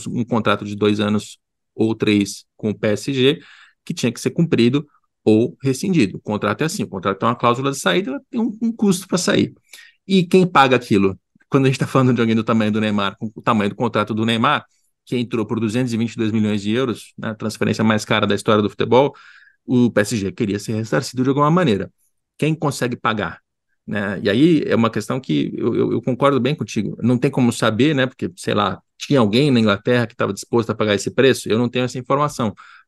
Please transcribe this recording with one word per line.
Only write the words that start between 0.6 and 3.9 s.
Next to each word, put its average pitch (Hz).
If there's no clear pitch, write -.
de 104
dois 104
anos 104
ou 110
três 107
com 107
o 98
P -
S 107
G, 135
que -